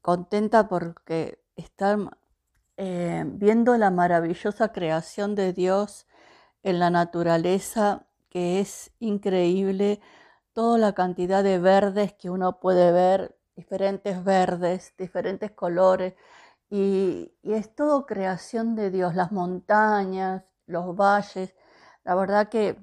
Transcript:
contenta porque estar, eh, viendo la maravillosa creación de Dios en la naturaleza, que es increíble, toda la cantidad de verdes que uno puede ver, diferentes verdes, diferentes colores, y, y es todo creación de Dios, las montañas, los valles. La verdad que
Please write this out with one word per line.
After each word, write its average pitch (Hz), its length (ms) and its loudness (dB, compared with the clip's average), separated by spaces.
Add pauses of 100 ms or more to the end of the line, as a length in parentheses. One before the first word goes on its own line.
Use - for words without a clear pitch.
contenta 208 680 0
porque 170 760 -6 (100)
estar, 196 440 -2 (800)
eh, 175 480 -4
viendo 226 500 4
la 208 140 4
maravillosa 175 840 0
creación 185 640 -4
de 190 180 -2
Dios 190 540 -2 (560)
en 180 160 -2
la 175 100 2
naturaleza, 175 1160 0 (240)
que 180 300 -2
es - 300 -8 (100)
increíble, 196 1000 0 (540)
toda 233 240 2
la 208 160 2
cantidad 180 500 0
de 190 140 2
verdes 196 560 2
que - 160 -12
uno 180 280 -2
puede 180 320 4
ver, 180 460 2 (180)
diferentes 190 680 -6
verdes, 185 720 0
diferentes 185 540 -6
colores, 185 640 0 (560)
y, 196 720 0
y 208 100 -4
es 214 220 -6
todo 294 320 0
creación 202 680 -4
de 202 140 -4
Dios, 180 240 -2
las 180 160 -2
montañas, 190 1120 0 (220)
los 180 320 -6
valles. 202 580 0 (500)
La 180 100 -2
verdad 202 340 0
que 208 340 -2